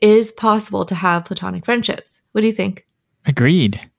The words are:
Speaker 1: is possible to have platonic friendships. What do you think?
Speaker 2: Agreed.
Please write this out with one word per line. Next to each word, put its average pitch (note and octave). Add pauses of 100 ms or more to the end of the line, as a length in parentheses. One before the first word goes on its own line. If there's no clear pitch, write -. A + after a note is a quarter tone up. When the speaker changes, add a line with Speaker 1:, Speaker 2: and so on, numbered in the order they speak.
Speaker 1:
is G#3+
possible G#3
to F#3+
have E3+
platonic F#3
friendships. - (120)
What G#3+
do A3
you A3
think? F#3+ (400)
Speaker 2:
Agreed. C3 (180)